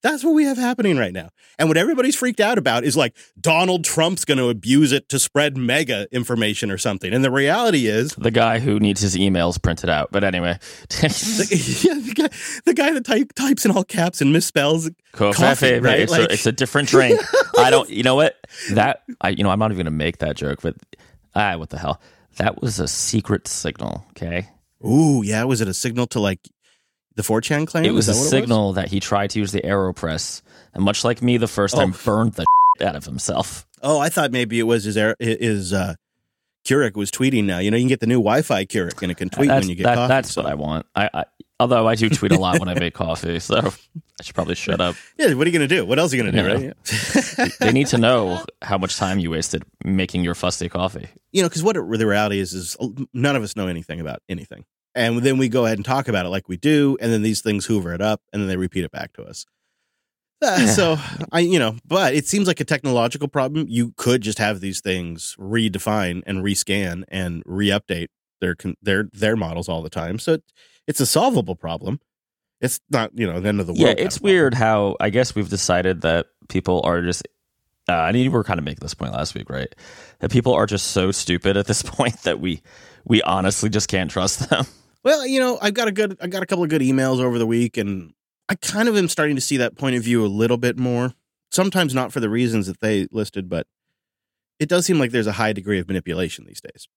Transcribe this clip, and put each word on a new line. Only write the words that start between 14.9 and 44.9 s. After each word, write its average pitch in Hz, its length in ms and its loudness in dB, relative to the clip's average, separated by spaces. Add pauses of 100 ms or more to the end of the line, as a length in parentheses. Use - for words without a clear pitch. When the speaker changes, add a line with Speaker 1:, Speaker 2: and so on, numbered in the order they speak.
Speaker 2:
Coffee, 101 260 2
Speaker 1:
coffee, 131 420 4
right? 120 200 4
Speaker 2:
it's - 120 2
Speaker 1:
Like 117 200 4
Speaker 2:
a, - 20 2
it's 107 140 0
a 113 40 2
different 135 380 0
drink. 131 320 6 (180)
Speaker 1:
<laughs> - 200 2
Speaker 2:
I 131 100 6
don't, 135 180 4
you - 140 -4
know 127 140 4
what? 151 220 4 (340)
That, 107 320 2 (180)
I, 92 80 0
you 98 140 -2
know, 98 80 4
I'm 98 80 2
not 110 120 2
even 90 140 -4
gonna 78 100 -4
make 78 220 -2
that 76 180 -2
joke, 73 280 -6
but, 85 140 -4 (580)
ah, 101 220 0
what 80 120 -10
the - 80 -12
hell? 78 240 -4 (360)
That - 220 -2
was 107 200 -2
a 78 80 -2
secret - 600 -2
signal, - 560 -8 (140)
okay? 87 320 -6 (340)
Speaker 1:
Ooh, 135 400 4
yeah. 107 200 -2
Was 123 180 0
it 110 60 -2
a 92 80 -4
signal 120 320 -2
to, - 120 -4
like, 98 200 0 (760)
the 107 80 -4
four 113 180 0
chan 151 240 -2
clan? 160 180 -2
Speaker 2:
It - 100 2
was - 140 2
Speaker 1:
Is - 0 -
Speaker 2:
a 113 60 2
Speaker 1:
that - 20 2
what 120 60 0
it - 20 0
was? 151 60 0
Speaker 2:
signal 110 440 2
that 92 140 -2
he 98 140 -2
tried 101 300 -2
to 107 80 -4
use 98 120 -2
the 101 80 -2
AeroPress, 90 840 -4 (320)
and 90 80 -4
much 101 220 0
like 120 180 0
me 123 140 4
the 117 120 2
first 101 280 0
Speaker 1:
Oh. 147 40 2
Speaker 2:
time, 104 140 2 (120)
burned 110 300 2
the - 100 -4 (180)
<laughs> - 180 2
out 87 140 -2
of 73 80 -10
himself. - 640 -6 (140)
Speaker 1:
Oh, 147 180 2
I 143 80 2
thought 156 240 0
maybe 120 280 0
it 113 40 2
was 113 220 2
his 107 100 -2
air-, 110 240 2
his, 110 540 -2
uh, 92 220 -2 (680)
Keurig 131 320 2
was 104 160 -4
tweeting 131 320 2
now. 95 160 0
You 98 100 0
know, 110 60 2
you 120 60 4
can 127 80 2
get 131 100 2
the 113 80 -2
new 123 120 4
Wi-Fi 104 460 2
Keurig, 90 360 -4
and 90 100 -4
it 85 60 -4
can 92 120 -6
tweet 139 200 2
Speaker 2:
That's, 135 140 4
Speaker 1:
when 95 60 -2
you 87 60 -4
get 92 80 -4
Speaker 2:
that, 120 120 4
Speaker 1:
coffee, 120 120 0
Speaker 2:
that's 131 240 2
Speaker 1:
so. - 120 -4
Speaker 2:
what - 80 -2
I 73 40 -4
want. 76 300 -4 (100)
I, 101 180 0
I, - 120 -4 (340)
although 123 260 4
I 113 100 4
do 110 140 2
tweet 101 220 2
a 85 80 4
lot 90 220 2
when 92 80 -4
I 90 100 -2
make 85 140 -2
coffee, 85 460 -4
so - 180 -2
<laughs> - 640 -6
I - 40 -20
should - 120 -16
probably 85 200 -2
shut - 240 -4
up. 90 160 0 (220)